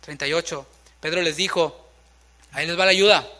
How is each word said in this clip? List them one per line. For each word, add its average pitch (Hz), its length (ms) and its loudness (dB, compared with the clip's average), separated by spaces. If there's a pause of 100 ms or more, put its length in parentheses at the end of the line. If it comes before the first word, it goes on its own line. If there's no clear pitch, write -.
Treinta 147 260 -8
y 139 60 0
ocho, 156 340 -4 (340)
Pedro 165 200 -2
les 160 160 -2
dijo, 175 500 -2 (640)
"Ahí 147 140 -4
les 170 120 -4
va 185 80 4
la 190 60 6
ayuda 190 360 4 (120)